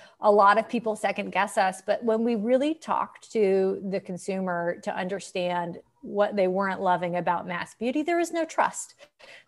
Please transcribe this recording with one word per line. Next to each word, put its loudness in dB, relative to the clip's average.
a 6
lot 8
of 2
people -2
second -4
guess 0
us. 0
But 0
when 2
we 2
really 2
talked -6
to 2
the -4
consumer -4
to -6
understand -4
what 0
they 4
weren't -2
loving 0
about -2
mass -8
beauty, -2
there 0
was -2
no -4
trust. -4